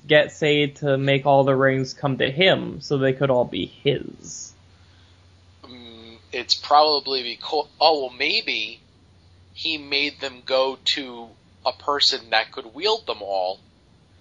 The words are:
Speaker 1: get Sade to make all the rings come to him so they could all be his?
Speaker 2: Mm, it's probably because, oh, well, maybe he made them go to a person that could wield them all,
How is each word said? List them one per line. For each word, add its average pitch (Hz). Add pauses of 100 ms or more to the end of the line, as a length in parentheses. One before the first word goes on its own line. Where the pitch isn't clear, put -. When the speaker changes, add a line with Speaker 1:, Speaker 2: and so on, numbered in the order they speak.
Speaker 1:
get -
Sade 147
to 139
make 139
all 139
the 135
rings 131
come 135
to 127
him 139
so 147
they 131
could 135
all 123
be 92
his? - (1120)
Speaker 2:
Mm, 113 (140)
it's 123
probably 147
because, 123 (120)
oh, 151
well, -
maybe 127 (720)
he 160
made 143
them 127
go 131
to 120 (360)
a 127
person 135
that 113
could -
wield 208
them 107
all, 98 (600)